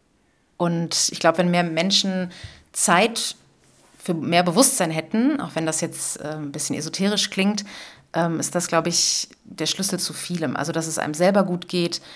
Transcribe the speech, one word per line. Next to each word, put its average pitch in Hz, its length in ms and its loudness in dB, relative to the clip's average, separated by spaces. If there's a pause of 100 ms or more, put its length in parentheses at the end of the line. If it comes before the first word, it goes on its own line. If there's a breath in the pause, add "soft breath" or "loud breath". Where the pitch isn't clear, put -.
(560)
Und 170 560 0
ich - 80 -10
glaube, 165 200 4
wenn 180 120 2
mehr 175 120 4
Menschen 180 680 0 (400 loud breath)
Zeit 208 640 2 (640)
für - 120 -4
mehr 170 300 4
Bewusstsein 180 460 4
hätten, 220 520 0
auch 143 140 -8
wenn 165 100 0
das 160 160 -2
jetzt, - 400 -6
äh, 147 80 -8
ein 151 240 -8
bisschen - 240 -4
esoterisch - 520 0
klingt, 202 360 0 (480 loud breath)
ähm, 165 280 0
ist - 140 -4
das, 175 120 0
glaub 165 200 2
ich, - 420 0 (160)
der 156 220 -6
Schlüssel 190 300 -2
zu 180 140 -4
vielem. 160 460 -4
Also, 165 160 -2
dass 160 140 -2
es 160 120 -4
einem 151 140 -2
selber 185 300 4
gut 175 260 -2
geht, 170 320 0 (140 loud breath)